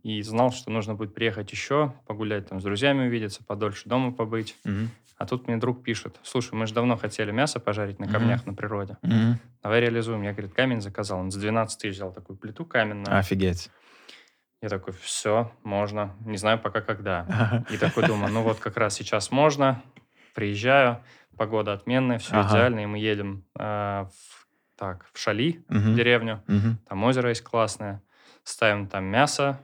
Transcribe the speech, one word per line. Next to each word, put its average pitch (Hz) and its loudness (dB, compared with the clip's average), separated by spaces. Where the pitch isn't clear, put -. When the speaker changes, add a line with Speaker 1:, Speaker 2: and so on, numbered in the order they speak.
Speaker 1:
И 107 -4
знал, 113 2
что - -10
нужно 110 -2
будет 104 -8
приехать 107 -2
еще, 139 0
погулять 104 -4
там 95 -6
с 95 -10
друзьями, 127 2
увидеться, 113 -4
подольше 104 -6
дома 127 0
побыть. 110 -4
Speaker 2:
Мгм. 107 -2
Speaker 1:
А 107 -6
тут 127 -4
мне 117 0
друг 123 -2
пишет: - -6
«Слушай, - -4
мы 110 -2
ж 110 -6
давно 117 2
хотели 107 -4
мясо 127 0
пожарить 101 -4
на 104 -6
Speaker 2:
Мгм. 101 -2
Speaker 1:
камнях 117 2
на 104 -8
природе. 101 -6
Speaker 2:
Мгм. 113 4
Speaker 1:
Давай 110 4
реализуем». 117 0
Я, 104 -2
говорит, 101 -8
камень 127 2
заказал. 101 -4
Он 92 -4
с 98 -8
двенадцати 110 -2
взял 95 -8
такую 98 -16
плиту 110 -12
каменную. 104 0
Speaker 2:
Офигеть. 95 0
Speaker 1:
Я 110 -8
такой: 95 -6
«Все, 110 -2
можно. 104 -2
Не 107 -6
знаю 107 2
пока 110 -2
когда». 98 -4
Speaker 2:
<laughs> 92 -6
Ага. 117 2
Speaker 1:
И 110 -4
такой 110 2
думаю: 104 2
«Ну 113 0
вот 113 0
как - -6
раз 107 2
сейчас 104 -2
можно». 139 4
Приезжаю, 117 4
погода 107 0
отменная, 123 0
все - 2
Speaker 2:
Ага. 98 4
Speaker 1:
идеально, 113 6
и 104 -4
мы 104 -4
едем, 101 -2
а, 101 -2
в, - -20
так, 92 -10
в - -16
Шали, 127 0
в - -4
Speaker 2:
Мгм. 110 4
Speaker 1:
деревню. 113 2
Speaker 2:
Мгм. 107 2
Speaker 1:
Там 98 -2
озеро 123 2
есть 117 -2
классное. 104 -2
Ставим 104 0
там 98 -6
мясо 135 2